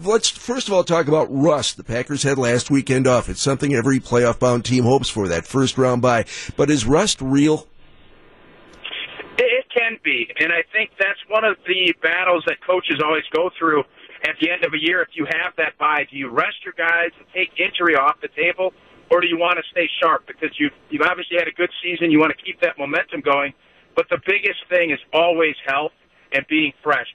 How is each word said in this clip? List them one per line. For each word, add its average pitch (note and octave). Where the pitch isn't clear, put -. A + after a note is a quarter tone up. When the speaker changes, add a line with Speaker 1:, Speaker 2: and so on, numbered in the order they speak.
Speaker 1:
let's G#3+
first -
of G3+
all F#3
talk E3
about D3+
rust C#3
the F2+
Packers B2+
had C#3
last B2
weekend C3
off. B2
It's F2+
something C#3
every C3
playoff-bound A#2+
team B2
hopes B2
for, G2
that E2
first C3
round B2+
bye. A#2+
But C#3+
is C#3
rust D#3+
real? C#3+
Speaker 2:
It, B3
it B3
can A3+
be, B2+
and D#3+
I E3+
think G#3+
that's G3
one A3
of G#3
the F3+
battles F3
that D3+
coaches F3+
always D#3
go E3+
through D#3
at D#3
the D#3
end F3
of D#3
a D#3
year. F3
If D#3+
you D#3+
have E3
that D#3
bye, D3
do C3+
you C3+
rest E3
your F#3
guys E3+
and -
take F3+
injury E3
off C#3+
the D3
table, F3+
or F3
do F3
you E3
wanna E3+
stay E3+
sharp? D#3+
Because -
you've, D3
you've D3+
obviously F3+
had E3
a D#3+
good F3
season. E3+
You D3+
wanna D#3
keep F3+
that E3
momentum D3+
going. C#3+
But -
the F3
biggest G3
thing E3+
is C#3
always E3
health C#3+
and C#3
being D#3
fresh, C#3